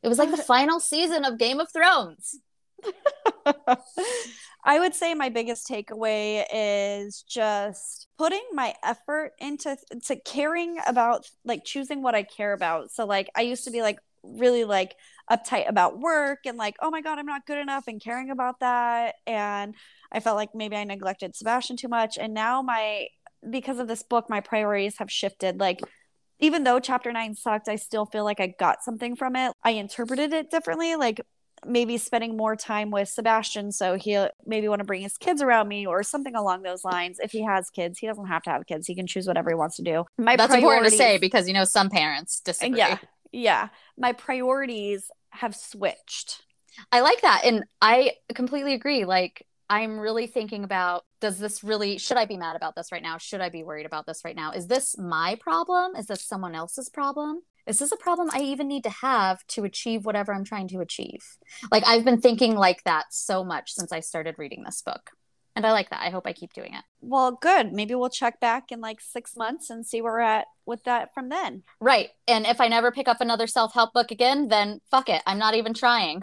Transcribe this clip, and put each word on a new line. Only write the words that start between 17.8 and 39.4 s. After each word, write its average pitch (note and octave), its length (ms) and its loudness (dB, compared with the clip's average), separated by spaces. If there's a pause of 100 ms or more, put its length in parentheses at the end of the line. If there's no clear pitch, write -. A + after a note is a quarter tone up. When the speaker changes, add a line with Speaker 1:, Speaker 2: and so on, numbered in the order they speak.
Speaker 2:
and A3 140 -12
caring B3+ 300 -8
about B3+ 300 -4
that. A#3+ 540 0 (120)
And G#3 480 -4 (360)
I A3+ 80 -4
felt G#3+ 160 0
like G#3 200 -4
maybe G#3+ 200 -6
I G#3 80 -4
neglected G3 520 -6
Sebastian A#3+ 420 -2
too B3+ 100 -10
much. A3+ 300 -2
And A3 160 -6
now A#3 300 0
my, A3 440 -4 (400)
because A#3+ 300 -6
of A#3+ 100 -6
this A3+ 160 -6
book, A#3 260 0
my G#3 120 -2
priorities G#3 560 0
have - 140 -8
shifted. F#3+ 480 -4
Like, F#3 220 0 (580)
even D#4 240 2
though B3 160 6
chapter B3 320 -2
nine A3+ 240 -6
sucked, G#3+ 340 -2
I G#3+ 60 -2
still G#3+ 320 -4
feel G#3+ 160 -4
like G#3 160 -2
I F#3 80 0 (120)
got F3 240 2
something A#3+ 320 -6
from B3+ 200 -4
it. B3+ 180 -2 (100)
I A#3 80 4
interpreted A#3+ 640 -2
it D#4 160 -2
differently, E4 460 0
like, A#3+ 260 0 (440)
maybe A#3+ 320 2
spending A3+ 400 -2
more A3 180 0
time G#3 360 -4
with G3+ 180 0
Sebastian, A3 640 0
so F#3 240 0
he'll G3+ 340 0 (160)
maybe G#3+ 220 -2
wanna G3+ 160 0
bring G3 180 -4
his G3+ 160 -8
kids D#4+ 240 0
around A3+ 260 6
me G3+ 200 -6
or F#3 160 0
something C4+ 320 -6
along F#3+ 260 0
those F#3 220 -8
lines. F3+ 360 -2
If - 120 -6
he G#3+ 120 -4
has F#3+ 280 0
kids, F3 260 -6
he - 80 -8
doesn't G#3 220 -6
have D#3+ 160 -2
to E3+ 80 -4
have C#3+ 160 -2
kids. E3 180 -6
He F#3 80 -8
can F#3 140 -6
choose F#3 180 -6
whatever E3+ 240 0